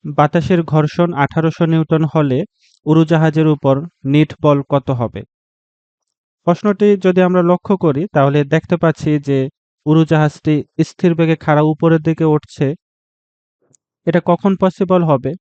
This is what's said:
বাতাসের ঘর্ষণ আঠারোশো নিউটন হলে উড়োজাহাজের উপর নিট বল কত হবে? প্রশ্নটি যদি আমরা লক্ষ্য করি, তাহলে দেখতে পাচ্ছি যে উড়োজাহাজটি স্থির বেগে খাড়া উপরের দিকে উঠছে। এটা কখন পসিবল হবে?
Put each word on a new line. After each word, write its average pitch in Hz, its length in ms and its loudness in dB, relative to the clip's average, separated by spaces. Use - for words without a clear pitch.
বাতাসের 151 580 0
ঘর্ষণ 156 520 -2
আঠারোশো 160 520 -2
নিউটন 160 380 0
হলে 147 400 -2
উড়োজাহাজের 156 600 2
উপর 143 280 0
নিট 147 380 0
বল 143 260 2
কত 143 220 -2
হবে? 120 300 -4
প্রশ্নটি 202 520 0
যদি 185 260 0
আমরা 180 200 2
লক্ষ্য 180 340 0
করি, 156 360 -2
তাহলে 143 320 2
দেখতে 160 320 -2
পাচ্ছি 156 420 -2
যে 139 300 -2
উড়োজাহাজটি 156 680 0
স্থির 170 320 -2
বেগে 160 220 0
খাড়া 151 260 0
উপরের 160 400 0
দিকে 160 220 -2
উঠছে। 151 500 -2
এটা 165 180 0
কখন 185 320 0
পসিবল 185 460 0
হবে? 139 380 -2